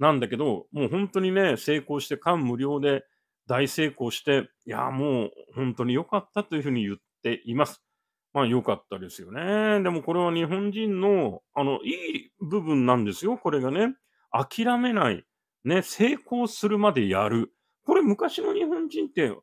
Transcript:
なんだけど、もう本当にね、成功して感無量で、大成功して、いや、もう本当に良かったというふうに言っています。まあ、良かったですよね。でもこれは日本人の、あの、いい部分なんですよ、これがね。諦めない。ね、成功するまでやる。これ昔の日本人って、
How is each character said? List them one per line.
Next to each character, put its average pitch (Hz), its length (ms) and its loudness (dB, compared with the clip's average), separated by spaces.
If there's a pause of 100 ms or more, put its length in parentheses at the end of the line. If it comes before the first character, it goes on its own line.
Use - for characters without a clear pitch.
な 151 120 6
ん 139 60 0
だ 120 80 0
け 123 100 -4
ど、 127 360 -2
も 147 140 -2
う - 20 -4
本 190 200 -2
当 196 120 -4
に 185 100 0
ね、 185 260 2
成 147 200 0
功 143 240 -4
し - 80 -8
て 147 80 -4
感 170 280 0
無 120 140 -2
量 139 220 -2
で、 139 240 0 (420)
大 131 220 0
成 156 180 0
功 127 240 -4
し - 120 -8
て、 139 260 2 (180)
い - 40 -10
や、 127 200 -4
も 131 360 0
う - 40 -10 (240)
本 127 220 -4
当 123 80 -2
に 123 100 0
良 160 100 0
か 208 140 0
っ 190 160 -6
た 208 80 0
と 165 140 -6
い - 20 -2
う 143 40 -2
ふ 135 40 -10
う 143 60 -2
に 120 100 0
言 101 120 -4
っ - 20 -8 (260)
て 160 240 -4
い 117 80 -6
ま 143 100 2
す。 - 160 -6 (540)
ま 143 80 2
あ、 123 40 2
良 120 140 2
か 107 120 0
っ 95 180 -6
た 98 80 -8
で 92 100 -14
す - 140 -18
よ 87 80 -18
ね。 202 540 0
で 180 40 0
も 165 140 -2
こ 165 120 -2
れ 175 40 2
は 175 160 2
日 165 120 0
本 196 260 -2
人 202 280 -2
の、 185 420 2 (120)
あ 143 80 0
の、 135 220 0
い 247 60 -4
い 311 400 -8 (100)
部 190 200 -2
分 151 260 4
な 127 100 6
ん 117 80 2
で 101 80 0
す 117 120 -6
よ、 226 140 0
こ 165 140 -2
れ 139 80 2
が 131 100 -2
ね。 220 240 0 (380)
諦 135 340 -2 (120)
め 247 140 0
な 156 200 2
い。 85 120 -6 (400)
ね、 175 180 2
成 240 320 2
功 240 340 -2
す 214 200 -2
る 214 80 2
ま 208 160 4
で 117 160 2
や 95 200 2
る。 117 240 0 (340)
こ 294 80 4
れ 381 80 6
昔 269 400 0
の 403 100 -2
日 403 120 -2
本 330 240 -4
人 311 180 -4
っ 277 40 -12
て、 139 220 0 (100)